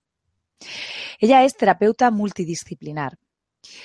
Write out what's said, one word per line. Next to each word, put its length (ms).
Ella 240
es 120
terapeuta 540
multidisciplinar. 1120